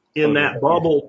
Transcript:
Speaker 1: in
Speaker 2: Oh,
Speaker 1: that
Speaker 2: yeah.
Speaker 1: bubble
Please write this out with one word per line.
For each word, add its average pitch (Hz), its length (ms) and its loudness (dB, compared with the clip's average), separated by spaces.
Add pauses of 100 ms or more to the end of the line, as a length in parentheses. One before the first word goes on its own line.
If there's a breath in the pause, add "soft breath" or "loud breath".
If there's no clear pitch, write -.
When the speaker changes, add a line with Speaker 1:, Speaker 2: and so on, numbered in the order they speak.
(140)
Speaker 1:
in 151 180 0
Speaker 2:
Oh, - 20 0
Speaker 1:
that 143 200 0
Speaker 2:
yeah. 131 60 -10
Speaker 1:
bubble 160 480 0